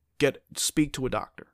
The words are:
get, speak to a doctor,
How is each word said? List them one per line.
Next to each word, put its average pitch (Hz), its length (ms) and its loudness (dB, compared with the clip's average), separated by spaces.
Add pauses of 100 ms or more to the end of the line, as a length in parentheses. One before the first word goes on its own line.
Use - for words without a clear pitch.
(180)
get, 135 240 2 (140)
speak - 380 0
to 127 120 -2
a 120 40 -2
doctor, - 440 -6